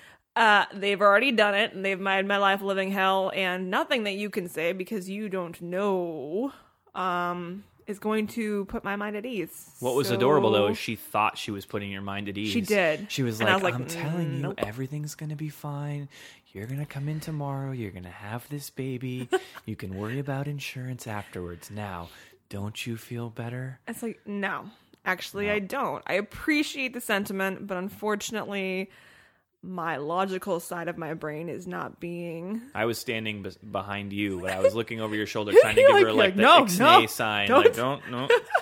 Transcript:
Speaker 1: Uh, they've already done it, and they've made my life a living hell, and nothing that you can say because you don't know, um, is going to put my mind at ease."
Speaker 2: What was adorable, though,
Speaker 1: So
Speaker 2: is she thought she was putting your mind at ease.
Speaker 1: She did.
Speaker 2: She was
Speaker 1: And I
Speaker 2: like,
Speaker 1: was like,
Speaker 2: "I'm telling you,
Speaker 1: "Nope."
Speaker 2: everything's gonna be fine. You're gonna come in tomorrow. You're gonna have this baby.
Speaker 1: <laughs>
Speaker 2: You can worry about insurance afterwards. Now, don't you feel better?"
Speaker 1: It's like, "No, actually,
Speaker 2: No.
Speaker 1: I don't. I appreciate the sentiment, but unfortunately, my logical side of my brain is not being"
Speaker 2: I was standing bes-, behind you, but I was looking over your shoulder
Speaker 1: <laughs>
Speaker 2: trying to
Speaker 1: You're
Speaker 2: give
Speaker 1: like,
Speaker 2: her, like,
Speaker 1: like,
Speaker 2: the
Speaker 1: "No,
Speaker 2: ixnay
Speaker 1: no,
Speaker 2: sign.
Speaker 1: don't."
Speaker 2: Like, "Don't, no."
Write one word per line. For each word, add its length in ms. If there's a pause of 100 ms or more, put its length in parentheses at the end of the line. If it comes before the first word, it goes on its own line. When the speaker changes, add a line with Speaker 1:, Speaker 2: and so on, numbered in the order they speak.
(360)
Speaker 1:
Uh, 380
they've 280
already 300
done 240
it, 180
and 120
they've 140
made 260
my 120
life 240
a 40
living 260
hell, 420
and 380
nothing 320
that 120
you 140
can 200
say 240
because 360
you 200
don't 320
know, 880 (420)
um, 720 (240)
is 120
going 280
to 380
put 180
my 120
mind 200
at 100
ease." 540
Speaker 2:
What 160
was 140
adorable, 420
though, 160
Speaker 1:
So 40
Speaker 2:
is 80
she 160
thought 420
she 140
was 160
putting 240
your 100
mind 260
at 100
ease. 140
Speaker 1:
She 100
did. 500
Speaker 2:
She 120
was 160
Speaker 1:
And 100
I 40
Speaker 2:
like, 100
Speaker 1:
was 100
like, 20
Speaker 2:
"I'm 120
telling 460
you, 60
Speaker 1:
"Nope." 180
Speaker 2:
everything's 580
gonna 200
be 140
fine. 600 (440)
You're 140
gonna 200
come 200
in 120
tomorrow. 520
You're 200
gonna 180
have 400
this 220
baby. 640
Speaker 1:
<laughs> 320
Speaker 2:
You 100
can 200
worry 240
about 280
insurance 600
afterwards. 640
Now, 400 (400)
don't 380
you 100
feel 320
better?" 580
Speaker 1:
It's 160
like, 220
"No, 400 (400)
actually, 420
Speaker 2:
No. 60
Speaker 1:
I 60
don't. 480
I 60
appreciate 800
the 80
sentiment, 640
but 100
unfortunately, 1120 (720)
my 360
logical 600
side 280
of 100
my 160
brain 360
is 180
not 320
being" 640 (120)
Speaker 2:
I 120
was 120
standing 460
bes-, 140
behind 560
you, 280
but 100
I 80
was 160
looking 260
over 140
your 100
shoulder 320
Speaker 1:
<laughs> 40
Speaker 2:
trying 140
to 60
Speaker 1:
You're 80
Speaker 2:
give 60
Speaker 1:
like, 100
Speaker 2:
her, 80
like, 140
Speaker 1:
like, 80
Speaker 2:
the 60
Speaker 1:
"No, 220
Speaker 2:
ixnay 380
Speaker 1:
no, 60
Speaker 2:
sign. 400
Speaker 1:
don't." 180
Speaker 2:
Like, 100
"Don't, 360
no." 160 (340)